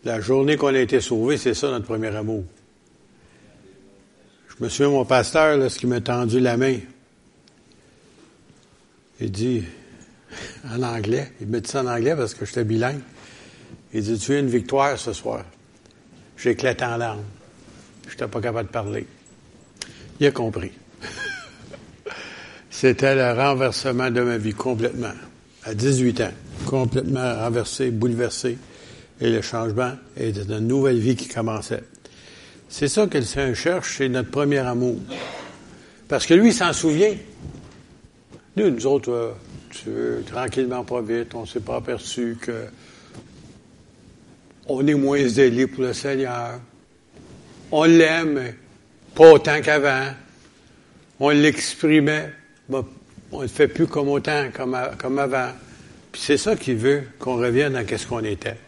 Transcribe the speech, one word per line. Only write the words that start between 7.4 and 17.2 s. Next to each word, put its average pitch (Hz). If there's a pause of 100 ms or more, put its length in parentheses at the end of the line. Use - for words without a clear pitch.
il 113
dit, 113 (560)
<laughs> -
en 123
anglais, 120
il 101
me 117
dit -
ça 135
en 127
anglais 120
parce 123
que -
j'étais 120
bilingue, 117 (920)
il 113
dit, « 110
Tu 135
as 143
une 139
victoire 135
ce 110
soir. » 113 (960)
J'éclatais 123
en 120
larmes. 110 (840)